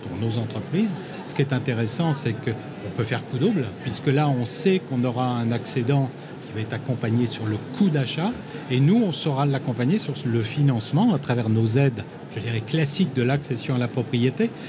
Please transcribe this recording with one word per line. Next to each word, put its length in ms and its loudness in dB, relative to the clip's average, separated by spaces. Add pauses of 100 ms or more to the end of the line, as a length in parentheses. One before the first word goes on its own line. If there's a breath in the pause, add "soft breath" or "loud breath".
pour 160 -8
nos 200 0
entreprises, 600 -2 (260 loud breath)
ce 80 -8
qui 100 0
est 100 0
intéressant, 600 0
c'est 200 0
qu'on 640 -6
peut 80 0
faire 220 -4
coup 120 -4
double, 280 2 (160)
puisque 260 -2
là, 200 4
on 180 2
sait 340 2
qu'on 240 -2
aura 240 0
un 240 0
accédant 580 0 (340 loud breath)
qui 80 -14
va 80 -6
être 120 -4
accompagné 540 0
sur 200 -6
le 100 -2 (220)
coût 100 6
d'achat, 440 0 (360 loud breath)
et 120 2
nous, 200 6
on 120 2
saura 340 0
l'accompagner 520 2
sur 160 -4 (120)
le 160 2
financement 720 2
à 40 0
travers 320 0
nos 160 4
aides, 380 2 (300)
je 60 -6
dirais, 260 -4
classiques 480 0
de 80 2
l'accession 540 0
à 20 2
la 80 2
propriété. 640 0 (180 loud breath)